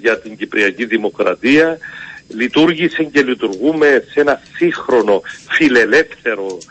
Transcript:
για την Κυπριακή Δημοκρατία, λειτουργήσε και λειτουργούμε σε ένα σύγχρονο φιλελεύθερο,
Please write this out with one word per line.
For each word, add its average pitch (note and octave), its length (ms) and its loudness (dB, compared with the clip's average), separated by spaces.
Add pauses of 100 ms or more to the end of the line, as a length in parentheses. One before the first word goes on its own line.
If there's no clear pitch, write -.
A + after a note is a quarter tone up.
για A2+ 180 0
την G#2+ 180 -16
Κυπριακή G#2 480 -2
Δημοκρατία, A2 920 0 (500)
λειτουργήσε D#3 760 0
και D3 200 0
λειτουργούμε B2+ 880 0
σε - 80 -2
ένα D3 220 0 (140)
σύγχρονο A2 640 0 (280)
φιλελεύθερο, A2+ 1080 0 (120)